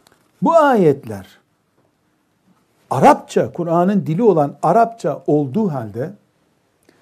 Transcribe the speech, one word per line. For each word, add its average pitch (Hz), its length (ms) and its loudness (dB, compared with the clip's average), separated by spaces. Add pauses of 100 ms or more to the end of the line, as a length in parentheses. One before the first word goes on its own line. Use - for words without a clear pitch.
(420)
Bu 330 140 2
ayetler 175 880 0 (1500)
Arapça, 175 600 0
Kur'an'ın 175 540 0
dili 160 180 -2
olan 156 400 2
Arapça 185 640 0
olduğu 151 460 -2
halde 120 400 -10 (880)